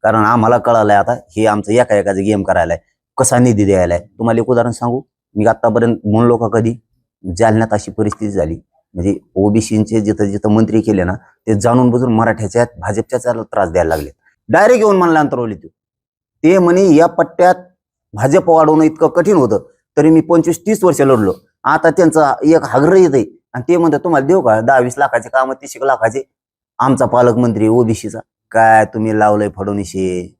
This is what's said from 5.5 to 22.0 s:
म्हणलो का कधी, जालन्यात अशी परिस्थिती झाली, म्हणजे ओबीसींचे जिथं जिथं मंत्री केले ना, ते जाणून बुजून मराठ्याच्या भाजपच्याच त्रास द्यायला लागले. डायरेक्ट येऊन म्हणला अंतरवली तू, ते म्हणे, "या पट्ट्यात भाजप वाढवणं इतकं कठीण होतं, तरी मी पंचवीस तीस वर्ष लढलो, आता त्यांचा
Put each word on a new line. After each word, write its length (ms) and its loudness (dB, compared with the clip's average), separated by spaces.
म्हणलो 320 2
का 100 -4
कधी, 280 -2
जालन्यात 500 0
अशी 180 -6
परिस्थिती 400 -6
झाली, 280 -6
म्हणजे 220 -4
ओबीसींचे 680 0
जिथं 240 -2
जिथं 260 -4
मंत्री 300 2
केले 220 0
ना, 120 -4
ते 440 -6
जाणून 300 2
बुजून 240 -2
मराठ्याच्या 520 -2
भाजपच्याच 500 -6
त्रास 440 -4
द्यायला 240 -2
लागले. 140 -8
डायरेक्ट 300 4
येऊन 180 2
म्हणला 220 2
अंतरवली 360 -4
तू, 120 -20
ते 140 4
म्हणे, 380 2
"या 120 4
पट्ट्यात 480 0
भाजप 360 0
वाढवणं 340 4
इतकं 240 0
कठीण 300 0
होतं, 260 0
तरी 120 2
मी 120 4
पंचवीस 440 0
तीस 180 -2
वर्ष 180 2
लढलो, 320 2
आता 260 0
त्यांचा 440 2